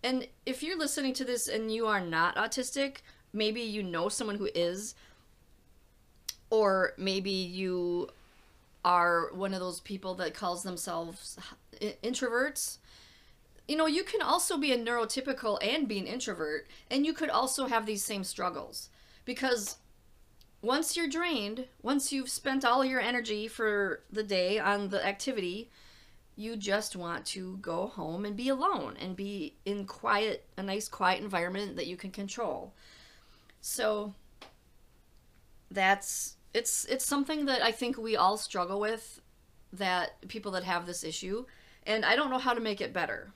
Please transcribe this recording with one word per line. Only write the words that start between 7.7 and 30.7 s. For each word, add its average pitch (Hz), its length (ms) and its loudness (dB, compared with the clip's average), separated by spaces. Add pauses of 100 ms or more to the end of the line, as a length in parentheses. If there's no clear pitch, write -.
are 175 480 6
one 190 220 -2
of 185 60 -4
those 180 200 -4
people 190 340 -6
that 170 200 -4
calls 180 280 -2
themselves 170 760 -6 (440)
i-, 208 200 -4
introverts. 247 760 0 (880)
You 302 100 0
know, 320 100 6
you 330 180 2
can 415 180 0
also 349 340 2
be 277 160 4
a 247 60 4
neurotypical 240 840 0
and 269 260 2
be 202 100 -2
an 185 80 -4
introvert, 170 640 -4 (220)
and 277 140 4
you 320 80 2
could 311 180 -2
also 262 360 2
have 226 180 2
these 208 200 -2
same 202 200 -2
struggles. - 640 -4 (360)
Because 247 520 0 (840)
once 277 360 2
you're 339 120 0
drained, 262 580 -2 (160)
once 269 300 2
you've 262 180 -2
spent 269 340 0
all 254 200 6
your 262 160 2
energy 220 460 0
for 202 640 0
the 214 120 -2
day 196 360 2
on 202 300 2
the 190 160 0
activity, 202 680 -2 (680)
you 220 200 -6
just 202 400 0
want 170 280 -4
to 190 340 -6
go 175 280 -2
home 175 380 -4
and 208 120 -4
be 247 120 -2
alone 269 520 2
and 180 160 -6
be 196 380 -6 (100)
in 202 200 -2
quiet, 214 600 0 (120)
a 190 60 -6
nice 196 260 -4